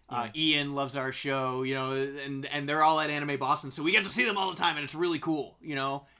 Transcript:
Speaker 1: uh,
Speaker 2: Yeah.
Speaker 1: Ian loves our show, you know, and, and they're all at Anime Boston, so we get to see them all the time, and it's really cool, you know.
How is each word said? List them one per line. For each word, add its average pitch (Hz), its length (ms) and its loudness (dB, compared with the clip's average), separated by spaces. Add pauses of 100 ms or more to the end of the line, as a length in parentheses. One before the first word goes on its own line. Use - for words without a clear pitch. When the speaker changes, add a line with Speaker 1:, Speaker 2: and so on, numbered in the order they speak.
(100)
Speaker 1:
uh, 117 240 -4
Speaker 2:
Yeah. 156 240 2
Speaker 1:
Ian 143 160 -2
loves 139 220 -2
our 131 160 -2
show, 131 500 -2
you 135 140 -2
know, 131 160 -2
and, 139 540 -4
and 143 220 -4
they're 156 140 4
all 156 160 8
at 151 100 2
Anime 147 300 -2
Boston, 139 320 0
so 147 140 -4
we 180 80 2
get 214 100 6
to 190 80 -2
see 247 140 2
them 208 120 2
all 190 140 0
the 165 60 -6
time, 170 200 2
and 147 60 -4
it's 143 140 -8
really 165 240 2
cool, 156 420 -2
you 151 140 -6
know. 139 280 -2 (160)